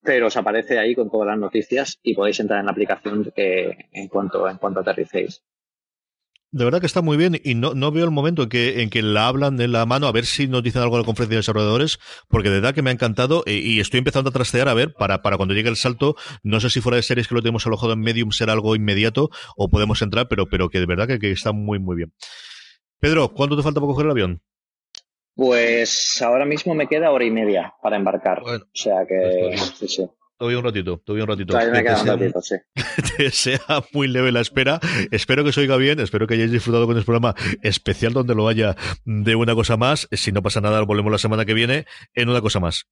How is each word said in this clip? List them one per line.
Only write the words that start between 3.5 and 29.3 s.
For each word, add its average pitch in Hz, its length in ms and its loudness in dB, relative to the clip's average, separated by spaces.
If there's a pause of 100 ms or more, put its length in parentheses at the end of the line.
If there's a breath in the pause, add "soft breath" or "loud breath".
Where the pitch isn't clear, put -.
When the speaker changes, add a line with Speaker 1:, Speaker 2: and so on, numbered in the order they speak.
Speaker 1:
en 98 160 -14
cuanto, 95 400 -2
en 95 80 -8
cuanto 95 240 -4
aterricéis. 90 640 -4 (1040)
Speaker 2:
De 123 140 0
verdad 160 160 2
que 180 60 -2
está 180 140 0
muy 151 140 2
bien 165 260 2
y 127 140 -2
no, 123 180 -2
no 139 160 0
veo 160 140 0
el 170 80 2
momento 151 320 0
en 113 60 -2
que, 120 320 0
en 110 80 0
que 113 120 0
la 107 280 2
hablan 135 320 0
en 120 100 2
la 117 140 2
mano, 135 220 0
a 120 40 0
ver 117 140 0
si 139 240 -2
nos 127 120 0
dicen 123 200 -2
algo 120 160 0
en 117 60 2
la - 20 -2
conferencia 113 300 -2
de 110 40 2
desarrolladores, 107 600 0 (280 loud breath)
porque 104 220 2
de 98 60 4
verdad 120 200 2
que 156 60 0
me 131 80 2
ha 127 40 2
encantado, 127 520 0
eh, 104 80 -2
y 107 260 0
estoy 113 200 0
empezando 135 300 0
a 123 40 -6
trastear 127 340 0
a 127 60 2
ver 131 180 2
para, 98 300 -2
para 98 160 0
cuando 95 180 0
llegue 110 140 0
el 113 80 -2
salto. 135 400 0 (260 loud breath)
No 107 160 0
sé 117 100 0
si 123 120 0
Fuera 120 160 0
de 113 60 0
Series, 120 260 -2
que 120 60 -2
lo 117 60 2
tenemos 113 240 -2
alojado 113 280 0
en 110 80 -2
Medium, 113 300 0
será 110 200 0
algo 110 240 2
inmediato 107 540 2 (260 loud breath)
o 98 140 -2
podemos 104 320 2
entrar, 110 260 0
pero, 98 220 -2
pero 90 180 0
que 90 140 0
de 90 40 2
verdad 90 220 0
que, 131 100 -2
que 104 140 -2
está 104 220 -2
muy, 104 260 -4
muy 92 160 -4
bien. 85 160 -6 (880 loud breath)
Pedro, 151 340 2
¿cuánto 143 220 0
te 147 80 0
falta 147 160 0
para 143 80 0
coger 143 200 0
el 151 40 2
avión? 90 300 0 (960)
Speaker 1:
Pues 117 840 2
ahora 127 240 2
mismo 156 300 -2
me 151 120 0
queda 156 220 2
hora 127 160 4
y 113 60 2
media 104 500 0
para 107 160 0
embarcar. 95 440 0
Speaker 2:
Bueno, 117 240 -8
Speaker 1:
O - 60 -20
sea 95 360 0
que, 92 80 -2
Speaker 2:
pues 92 240 2